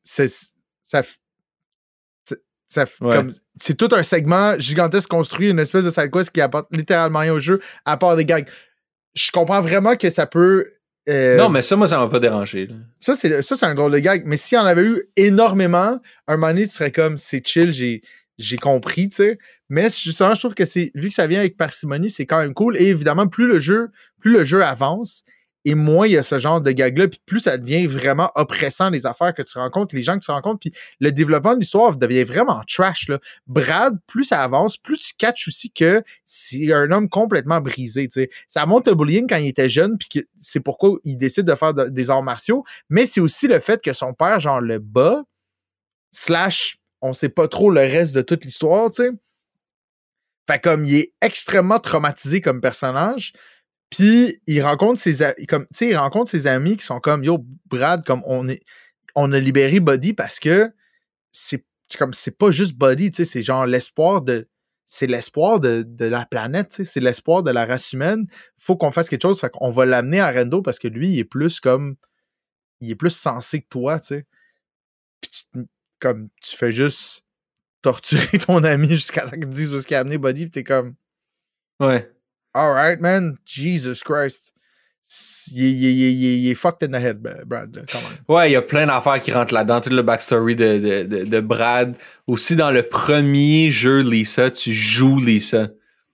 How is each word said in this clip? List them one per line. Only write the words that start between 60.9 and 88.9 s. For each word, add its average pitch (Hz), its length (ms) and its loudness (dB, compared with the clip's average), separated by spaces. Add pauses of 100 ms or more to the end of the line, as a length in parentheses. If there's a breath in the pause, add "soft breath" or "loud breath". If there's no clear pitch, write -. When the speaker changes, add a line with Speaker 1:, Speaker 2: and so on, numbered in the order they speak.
Speaker 1:
c'est, - 360 -10 (220)
c'est - 100 -12
comme, 131 160 -2
c'est - 240 -10
pas 208 120 4
juste 165 220 0
Buddy, 135 380 2
tu - 80 -10
sais, 175 80 0
c'est 123 160 -6
genre 131 240 -2
l'espoir 156 560 0
de, 120 260 -4 (380)
c'est - 200 -6
l'espoir 156 540 0
de, 117 260 0
de 117 200 -6
la 120 180 -4
planète, 127 460 -6
tu - 60 -18
sais, 196 100 -6
c'est - 140 -8
l'espoir 143 420 0
de 147 80 -2
la 117 160 0
race 123 260 -6
humaine. 180 340 -4 (300 loud breath)
Faut - 200 -2
qu'on 156 140 -2
fasse 165 200 -2
quelque 139 120 -6
chose, 190 180 0
fait 131 100 -4
qu'on - 200 -6
va 123 140 2
l'amener 127 360 2
à 160 120 0
Rendo 123 300 0
parce 131 160 -4
que 123 100 -6
lui, 127 220 -4
il 165 80 0
est 110 60 -2
plus 156 360 -4
comme, 135 360 0 (840)
il 113 100 -10
est 113 60 -8
plus 165 180 -2
sensé 131 460 -6
que - 80 -18
toi, 131 320 -4
tu - 60 -16
sais. » 143 200 -10 (960)
Puis - 100 -20
tu, - 360 -14 (380)
comme, 110 240 -4 (140)
tu - 140 -14
fais 120 160 -2
juste - 500 -4 (600)
torturer - 560 0
<laughs> - 80 -8
ton 175 180 4
ami 151 260 2
jusqu'à - 320 -2
temps 127 80 -10
qu'il 143 100 -10
te 147 140 -8
dise 147 180 -6
où 139 60 -6
est-ce 135 80 -10
qu'il 147 100 -2
a 131 40 0
amené 143 180 -4
Buddy, 135 280 -4
pis 165 60 -14
t'es 131 120 -10
comme, 127 300 -2 (840)
Speaker 2:
Ouais. 131 280 0 (440)
Speaker 1:
All 147 200 2
right, 160 280 2
man. 175 440 0
Jesus 135 600 -6
Christ. 147 480 -4 (1000)
Il, 127 100 -6
il, 131 220 2
il, 131 180 2
il, 127 220 0 (200)
il 127 60 0
est 120 40 -2
fucked 170 340 -2
in 131 100 -6
the 120 40 -4
head, 117 180 -4
Brad, 110 540 -12
là, 110 160 -18
quand 120 120 -8
même. - 160 -16 (100)
Speaker 2:
Ouais, 165 220 4
il - 20 4
y 127 40 6
a 123 60 2
plein 151 240 0
d'affaires 135 340 0